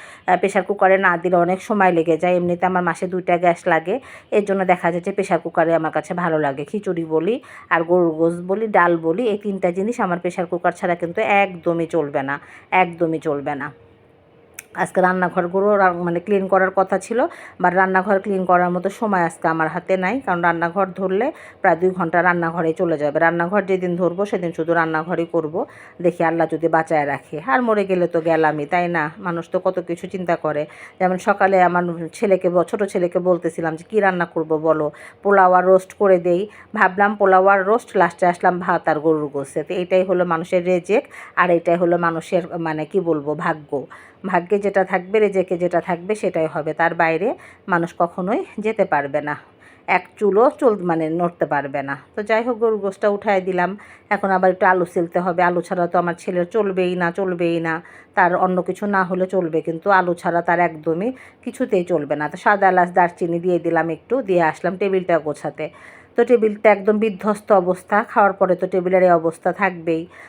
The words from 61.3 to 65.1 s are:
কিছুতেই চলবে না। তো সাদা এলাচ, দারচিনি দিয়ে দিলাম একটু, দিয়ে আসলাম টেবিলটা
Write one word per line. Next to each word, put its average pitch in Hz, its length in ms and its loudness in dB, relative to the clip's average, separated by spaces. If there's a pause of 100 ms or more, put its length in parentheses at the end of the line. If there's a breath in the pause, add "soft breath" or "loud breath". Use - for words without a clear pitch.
কিছুতেই 220 400 -2
চলবে 151 320 -2
না। 147 120 -6
তো - 80 -10
সাদা 196 320 2
এলাচ, 180 240 4
দারচিনি 175 480 0
দিয়ে 180 180 0
দিলাম 165 320 0
একটু, 233 320 -4
দিয়ে 180 200 2
আসলাম 170 340 -2
টেবিলটা 185 420 0